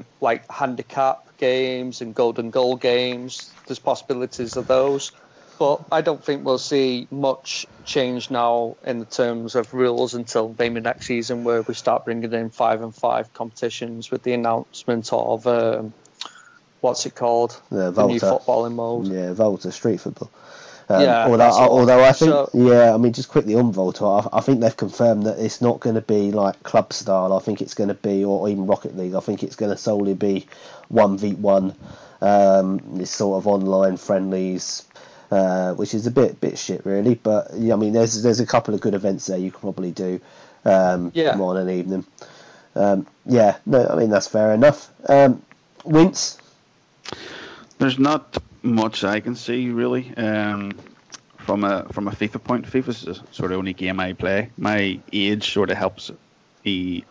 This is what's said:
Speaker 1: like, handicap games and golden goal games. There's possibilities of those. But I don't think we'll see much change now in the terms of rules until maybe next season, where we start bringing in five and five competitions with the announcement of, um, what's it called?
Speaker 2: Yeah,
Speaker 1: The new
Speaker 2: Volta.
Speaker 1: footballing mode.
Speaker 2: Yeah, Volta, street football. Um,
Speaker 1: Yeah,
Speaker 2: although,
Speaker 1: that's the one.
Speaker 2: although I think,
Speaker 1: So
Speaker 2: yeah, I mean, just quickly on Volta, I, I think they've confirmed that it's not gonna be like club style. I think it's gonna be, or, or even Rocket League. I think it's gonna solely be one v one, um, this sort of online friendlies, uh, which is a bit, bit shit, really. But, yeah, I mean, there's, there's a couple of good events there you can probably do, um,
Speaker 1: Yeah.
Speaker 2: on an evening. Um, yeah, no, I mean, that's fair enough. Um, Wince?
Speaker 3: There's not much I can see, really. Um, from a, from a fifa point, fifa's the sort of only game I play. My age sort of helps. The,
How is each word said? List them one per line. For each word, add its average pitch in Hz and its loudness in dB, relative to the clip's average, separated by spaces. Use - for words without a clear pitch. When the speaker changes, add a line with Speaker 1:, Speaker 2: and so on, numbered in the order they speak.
Speaker 1:
like, 120 -2
handicap 131 -4
games 127 -2
and 113 -12
golden 117 0
goal 127 0
games. 123 -4
There's 131 -10
possibilities 127 -6
of 123 -6
those. 139 0
But 147 0
I 160 0
don't 156 -4
think 139 -6
we'll 135 0
see 131 -2
much - -6
change 127 -4
now 120 0
in 123 -6
the 113 -10
terms 117 -4
of 117 -4
rules 123 0
until 117 -4
maybe 117 -2
next 117 -6
season, 120 -6
where 117 0
we 117 -6
start - -2
bringing 117 -6
in 113 -4
five 113 -2
and 113 -12
five 117 -4
competitions 117 -10
with 127 -6
the 123 -2
announcement 117 -4
of, 117 -2
um, 113 -2
what's 127 -2
it 123 -10
called? 117 0
Speaker 2:
Yeah, 92 -2
Speaker 1:
The 104 2
new 117 2
Speaker 2:
Volta. 101 2
Speaker 1:
footballing 117 0
mode. 117 -6
Speaker 2:
Yeah, 92 -4
Volta, 98 0
street 110 -2
football. - -12
Um, 95 4
Speaker 1:
Yeah, 117 4
Speaker 2:
although, 120 6
Speaker 1:
that's 120 8
the 113 6
one. 127 8
Speaker 2:
although 127 8
I 131 10
think, 160 4
Speaker 1:
So 143 2
Speaker 2:
yeah, 120 8
I 110 2
mean, 117 2
just 131 -8
quickly 107 0
on 120 4
Volta, 92 -2
I, 101 2
I 110 2
think 131 2
they've 113 2
confirmed 107 2
that 107 -2
it's 110 -4
not 120 2
gonna 113 0
be 104 0
like 101 0
club - 0
style. 95 0
I 95 2
think 104 -4
it's - -8
gonna 101 -2
be, 98 -2
or, 98 0
or 104 -2
even 98 -4
Rocket 95 -2
League. 92 -6
I 95 -2
think 98 -6
it's 95 -10
gonna 104 -4
solely 101 -2
be 98 -2
one 104 4
v 101 -4
one, 98 2
um, 98 4
this 90 -6
sort 98 -2
of 95 -2
online 95 2
friendlies, 95 -4
uh, 92 0
which 101 -6
is 110 -6
a 123 -2
bit, 123 2
bit - -4
shit, - -8
really. 101 0
But, 107 -2
yeah, 113 0
I 104 2
mean, 107 0
there's, 113 2
there's 117 2
a 120 0
couple 113 0
of 95 -6
good 104 -2
events 98 -4
there 92 -4
you 92 -4
can - -14
probably 92 -8
do, 92 -6
um, 92 2
Speaker 1:
Yeah. 151 0
Speaker 2:
on 92 -2
an 92 -2
evening. 92 -4
Um, 98 0
yeah, 110 4
no, 127 4
I - 0
mean, 107 2
that's 98 2
fair 107 2
enough. 131 4
Um, 139 6
Wince? 165 2
Speaker 3:
There's 131 0
not 143 0
much 110 0
I 101 0
can 117 -6
see, 123 -6
really. 123 -4
Um, 104 -4
from 101 -4
a, 98 -2
from 101 -6
a 98 -6
fifa 107 -6
point, 120 -4
fifa's 127 -6
the 80 -10
sort 92 -6
of 92 -4
only 95 -6
game 92 -6
I 92 -4
play. 98 -4
My 101 -2
age 104 -2
sort 98 0
of 92 -2
helps. 95 -6
The, 90 -6